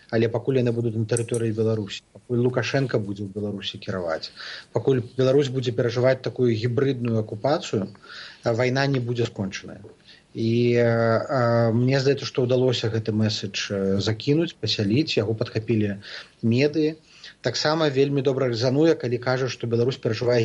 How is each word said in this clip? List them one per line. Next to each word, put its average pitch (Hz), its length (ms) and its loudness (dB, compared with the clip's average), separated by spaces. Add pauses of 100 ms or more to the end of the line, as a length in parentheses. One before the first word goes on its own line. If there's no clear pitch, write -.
але 113 260 0
пакуль 131 240 0
яны 120 160 2
будуць 117 220 -2
на 113 80 0
тэрыторыі 113 500 0
Беларусі, 110 460 -2 (120)
пакуль 120 320 -2
Лукашенка 127 540 0
будзе 101 240 -6
ў 98 60 -8
Беларусі 98 560 -6
кіраваць, 87 480 -6 (400)
пакуль 123 300 2 (140)
Беларусь 131 360 4
будзе 123 240 -2
перажываць 123 480 2
такую 123 320 2
гібрыдную 120 640 0
акупацыю, 110 680 -2 (560)
а 117 140 0
вайна 127 300 2
не 139 120 0
будзе 117 300 -2
скончаная. - 520 -8 (520)
І, 120 400 2
э, 120 100 4
э, 117 960 2
мне 131 240 2
здаецца, 135 240 0
што 123 240 -2
ўдалося 127 400 2
гэты 110 240 -2
мэсэдж, 107 440 -2 (120)
э, 98 120 -2 (200)
закінуць, 143 560 0
пасяліць, 110 600 0
яго 110 200 0
падхапілі 110 600 -2 (440)
медыі. 147 540 2 (480)
Таксама 151 480 2
вельмі 139 320 2
добра 131 240 2
рэзануе, 131 480 2
калі 120 240 -2
кажа, 127 320 -2
што - 160 -8
Беларусь 117 320 0
перажывае 120 460 2